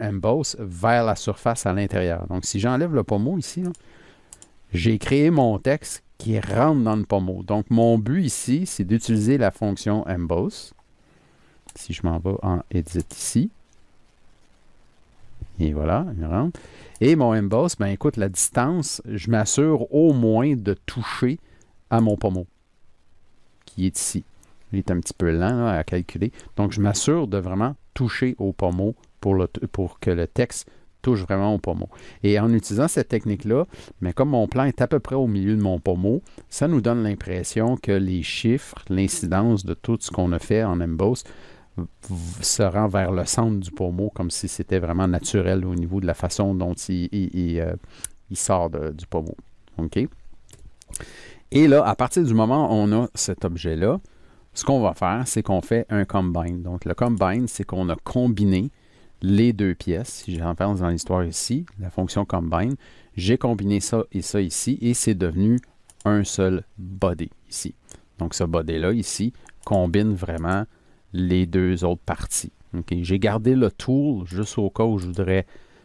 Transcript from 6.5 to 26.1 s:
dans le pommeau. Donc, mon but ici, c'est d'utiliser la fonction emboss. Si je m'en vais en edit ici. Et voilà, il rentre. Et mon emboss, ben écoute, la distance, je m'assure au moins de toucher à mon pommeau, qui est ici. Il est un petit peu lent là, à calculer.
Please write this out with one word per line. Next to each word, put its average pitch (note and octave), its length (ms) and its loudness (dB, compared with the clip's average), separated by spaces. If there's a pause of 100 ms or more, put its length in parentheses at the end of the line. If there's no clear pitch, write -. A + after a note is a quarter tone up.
dans A2 160 2
le G#2 80 -2
pommeau. F#2 360 0
Donc, G#2 280 -2
mon A#2 280 6
but B2 240 0
ici, D3 440 0
c'est - 180 -4
d'utiliser A2+ 540 2
la G#2 140 4
fonction G#2 580 -2
emboss. F2 640 -2 (1040)
Si - 140 -10
je E2+ 120 -6
m'en E2 160 0
vais F#2+ 220 -2
en F#2 200 0 (100)
edit E2+ 400 -2
ici. - 400 -2 (2000)
Et D#2 140 2
voilà, E2 320 0 (120)
il D#2+ 80 -4
rentre. G#2+ 320 0 (440)
Et D3+ 160 6
mon A#2+ 180 4
emboss, A2 420 2
ben G2+ 100 -2
écoute, G2+ 280 0
la G2+ 140 0
distance, C#3+ 760 -2
je G#2+ 240 -6
m'assure B2 640 2
au D#3 200 6
moins A#2+ 420 4
de G2+ 180 0 (120)
toucher B2+ 520 -2 (520)
à A#2 100 4
mon G#2+ 160 4
pommeau, F#2 320 -2 (1160)
qui F#2+ 220 -4
est - 120 -2
ici. - 240 -4 (480)
Il G2+ 80 0
est F#2 100 -2
un F2+ 120 2
petit - 120 -10
peu F2 180 0
lent A2+ 340 0
là, A2 60 0
à D#2+ 120 -2
calculer. F2+ 480 -4 (240)